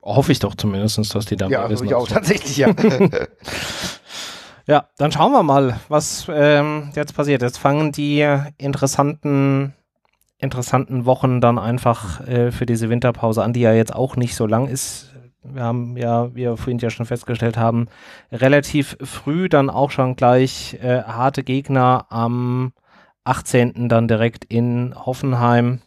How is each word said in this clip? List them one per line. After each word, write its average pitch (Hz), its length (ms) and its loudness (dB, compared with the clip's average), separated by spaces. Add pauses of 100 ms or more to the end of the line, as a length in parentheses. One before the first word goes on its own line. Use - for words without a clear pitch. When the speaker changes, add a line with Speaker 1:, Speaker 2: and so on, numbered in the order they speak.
Speaker 1:
Hoffe 131 300 2
ich - 80 2
doch 98 160 -4
zumindest, 104 580 -2
dass 107 120 -4
die 104 100 -4
da 95 140 -4
Speaker 2:
Ja, 123 100 0
Speaker 1:
mehr - 120 -4
wissen 107 220 -2
Speaker 2:
hoffe 123 140 0
ich - 60 -6
auch, - 20 0
Speaker 1:
als 185 140 -2
wir. 202 80 2
Speaker 2:
tatsächlich, - 200 -6
ja. 139 120 6
Speaker 1:
<laughs> - 580 2 (1400)
Ja, 143 220 2 (100)
dann 135 140 2
schauen 156 220 2
wir 247 100 6
mal, 135 360 2 (100)
was, 151 420 -2
ähm, 147 640 2
jetzt 147 200 -6
passiert. 143 260 2
Jetzt 123 160 -2
fangen 147 340 2
die 147 340 0 (320)
interessanten, 139 1160 0 (640)
interessanten 127 680 -4
Wochen 127 360 2
dann 120 160 4
einfach, 113 680 -2
äh, 120 240 0
für 117 160 -4
diese 113 220 0
Winterpause 117 540 0
an, 113 80 0
die 123 100 0
ja 113 120 6
jetzt 113 220 4
auch 131 200 -4
nicht 120 200 -2
so 117 100 0
lang 113 220 2
ist. - 420 -10 (340)
Wir 131 200 -10
haben 120 340 -4
ja, 120 380 0
wie 123 60 -8
wir 120 140 -2
vorhin 123 220 -4
ja 117 140 -2
schon 117 160 -6
festgestellt 117 500 -4
haben, 117 300 0 (440)
relativ 143 680 2
früh 160 480 -4
dann 139 200 4
auch 135 220 0
schon 127 240 0
gleich, 127 680 2
äh, 123 200 0
harte 123 420 -2
Gegner 131 680 2
am 123 640 -2 (520)
achtzehnten 120 680 0
dann 113 180 4
direkt 113 380 0
in 120 500 -2
Hoffenheim. 120 920 0